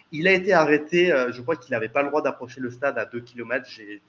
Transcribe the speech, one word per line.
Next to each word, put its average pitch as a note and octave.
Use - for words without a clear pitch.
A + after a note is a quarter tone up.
il D#3+
a F#3+
été F#3
arrêté. D#3+
Euh, B2+
je B2
crois D#3
qu'il -
n'avait A2
pas C#3+
le C#3+
droit D3
d'approcher B2+
le B2
stade B2
à G#2+
deux A#2+
kilomètres. A#2+
J'ai, G#2